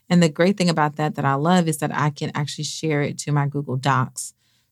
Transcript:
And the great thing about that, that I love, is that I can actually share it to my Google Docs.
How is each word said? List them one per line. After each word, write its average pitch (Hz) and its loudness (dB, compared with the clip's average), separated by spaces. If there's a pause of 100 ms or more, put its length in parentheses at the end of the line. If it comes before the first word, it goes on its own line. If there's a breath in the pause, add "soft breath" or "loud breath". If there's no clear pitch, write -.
And 175 6
the 170 6
great 170 2
thing 175 2
about 151 0
that, 151 -2
that 143 -6
I 139 2
love, 165 2
is 151 -2
that 147 -4
I 147 0
can 147 -6
actually 147 -6
share 147 -4
it 131 -4
to - -6
my 143 0
Google 143 -6
Docs. 131 0 (380)